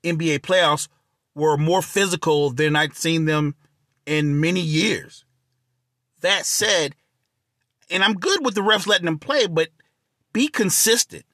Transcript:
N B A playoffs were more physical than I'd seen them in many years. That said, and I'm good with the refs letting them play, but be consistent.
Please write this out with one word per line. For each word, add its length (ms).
N 120
B 160
A 60
playoffs 500
were 220
more 260
physical 680
than 240
I'd 200
seen 300
them 300
in 340
many 200
years. 640
That 260
said, 480
and 120
I'm 120
good 300
with 100
the 60
refs 260
letting 200
them 120
play, 280
but 220
be 160
consistent. 840